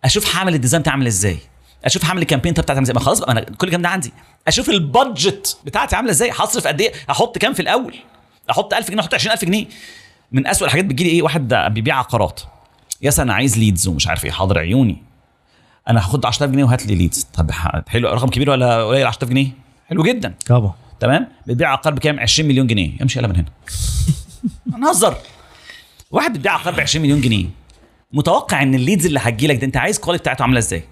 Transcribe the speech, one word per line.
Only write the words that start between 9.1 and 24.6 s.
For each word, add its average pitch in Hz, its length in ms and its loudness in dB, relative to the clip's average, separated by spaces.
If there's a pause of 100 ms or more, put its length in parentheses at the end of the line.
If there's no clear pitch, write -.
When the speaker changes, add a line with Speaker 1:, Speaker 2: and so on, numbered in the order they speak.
Speaker 1:
ألف 220 320 -2
جنيه. 196 200 0 (680)
من 131 160 0
اسوء 196 180 0
الحاجات 165 200 0
بتجيلي 165 240 0
ايه، 170 120 4
واحد 139 320 0
بيبيع 110 460 0
عقارات، 110 420 -2 (600)
"يا - 80 2
اسطى 147 120 2
انا 123 120 0
عايز 110 240 2
ليدز 104 300 2
ومش 78 200 -2
عارف - 180 -2
ايه." - 60 -4
"حاضر 95 280 0
عيوني، 101 380 2 (920)
انا 117 100 6
هاخد 101 260 0
عشرة - 200 -2
آلاف 135 80 0
جنيه 139 100 4
وهات 127 220 2
لي 104 100 0
ليدز." 85 380 0
طب 78 180 0
ح-، - 380 -4
حلو، 117 200 0
رقم 120 180 0
كبير 135 220 0
ولا 123 360 2
قليل 127 200 2
عشرة 117 140 -2
آلاف 123 100 -4
جنيه؟ 135 180 2 (420)
حلو 165 140 0
جدا. 190 300 0 (140)
Speaker 2:
طبعا. 113 260 2 (280)
Speaker 1:
تمام؟ 143 260 2 (200)
بتبيع 127 240 0
عقار 147 220 0
بكام؟ 147 260 0
عشرين 151 300 0
مليون 131 180 4
جنيه. 98 240 0 (100)
امشي 127 180 -2
يلا 117 80 0
من 92 80 0
هنا. 85 100 0 (680)
<laughs> - 600 -8